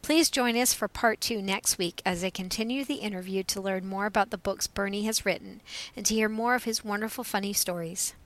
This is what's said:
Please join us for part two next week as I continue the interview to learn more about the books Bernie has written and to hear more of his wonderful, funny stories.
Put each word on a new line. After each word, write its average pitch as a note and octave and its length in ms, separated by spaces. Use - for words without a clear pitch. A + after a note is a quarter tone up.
Please D#4 280
join A#3+ 260
us B3 180
for G#3+ 140
part - 320
two A3 220
next G3 360
week F3 280
as F3+ 180
I F#3+ 60
continue A3+ 560
the C#4+ 100
interview F#3+ 480
to G3 160
learn F#3+ 260
more F#3+ 200
about G3+ 240
the G3+ 80
books F#3+ 300
Bernie G3 360
has A3 220
written F#3+ 360
and G#3 80
to G#3+ 80
hear A3 160
more A#3 260
of A#3+ 80
his A3+ 220
wonderful, G#3+ 380
funny G3+ 280
stories. F3 640